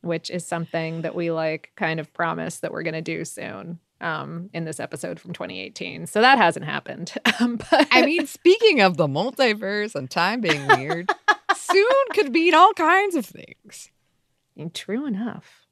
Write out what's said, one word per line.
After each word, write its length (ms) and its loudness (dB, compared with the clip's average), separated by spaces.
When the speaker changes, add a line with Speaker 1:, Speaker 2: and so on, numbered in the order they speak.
Speaker 1:
which 280 -4
is 160 -6
something 560 -4
that 140 -6
we, 160 -2
like, 440 -4
kind 240 -2
of 140 -12
promise 460 -4
that 120 -6
we're 120 -8
gonna 180 -4
do 240 -6
soon, 540 -12
um, 520 -8
in 120 -6
this 140 -10
episode 400 -10
from 140 -14
twenty 260 -10
eighteen. 480 -12
So 140 0
that 160 8
hasn't 280 2
happened. 540 -10
<laughs> 220 -2
Um, 160 0
but 220 6
Speaker 2:
I 140 6
mean, 220 -2
speaking 520 4
of 160 6
the 120 2
multiverse 880 -2
and 140 -8
time 300 0
being 280 -2
weird, 420 0
Speaker 1:
<laughs> 220 -2
Speaker 2:
soon 300 2
could 180 0
mean 220 2
all 200 8
kinds 420 2
of 100 -2
things. 640 -20
Speaker 1:
True 320 -6
enough. 680 -8